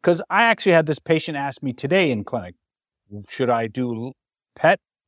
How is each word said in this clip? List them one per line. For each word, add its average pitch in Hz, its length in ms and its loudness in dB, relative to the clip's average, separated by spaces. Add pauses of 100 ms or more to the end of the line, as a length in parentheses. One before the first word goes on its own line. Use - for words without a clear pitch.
'cause 170 260 2
I 196 160 2
actually 220 280 2
had 160 140 6
this 147 120 -4
patient 160 380 -2
ask 139 260 -8
me 131 100 -4
today 156 380 0
in 107 140 -4
clinic, 90 320 -10 (720)
"Should 123 220 -2
I 113 180 0
do 120 440 -6 (440)
pet? 180 240 4 (280)